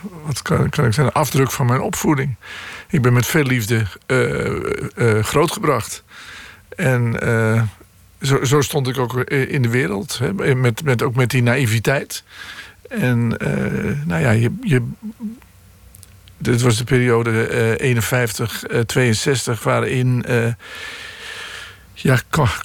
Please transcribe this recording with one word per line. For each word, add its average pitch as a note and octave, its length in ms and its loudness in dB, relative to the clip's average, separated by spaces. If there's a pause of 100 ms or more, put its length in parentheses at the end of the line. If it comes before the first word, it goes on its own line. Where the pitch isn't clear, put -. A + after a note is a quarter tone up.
(240)
wat D3+ 180 -4
kan, - 140 -2
kan - 280 0
ik A#2 80 4
zeggen, C#3+ 120 2
een B2+ 160 0
afdruk C3+ 300 2
van C3+ 160 0
mijn A#2+ 140 2
opvoeding. - 560 0 (520)
Ik D3+ 140 2
ben B2 100 6
met B2 140 4
veel D#3+ 160 2
liefde, A#2 400 2 (240)
eh, C#3 400 2 (680)
eh, A2 80 2
grootgebracht. D3+ 760 0 (760)
En, B2 440 2
eh, A2+ 420 2 (600)
zo, C3+ 220 2
zo C#3+ 160 4
stond C3+ 280 -2
ik B2+ 100 -4
ook B2 320 -2
i-, - 40 -2
in C#3 280 0
de A#2 60 2
wereld, C3 500 -2
hè, G3 360 0
met, B2 280 0
met, C3 200 0
ook B2+ 120 0
met B2 160 2
die B2+ 120 2
naïviteit. A#2+ 800 0 (640)
En, A#2+ 500 0
eh, - 680 -2
nou E3 180 -2
ja, C3 80 2
je, A#2 320 2
je, B2+ 260 0 (1500)
dit A#2+ 240 0
was B2 140 4
de A#2+ 80 -4
periode, A#2 640 2
eh, A2+ 420 0
eenenvijftig, A#2+ 760 -2
eh, B2 160 -2
tweeënzestig, A#2+ 840 0
waarin, B2 600 0
eh, A#2 220 0 (1500)
ja, C3 280 2 (100)
co-, C#3 160 2 (180)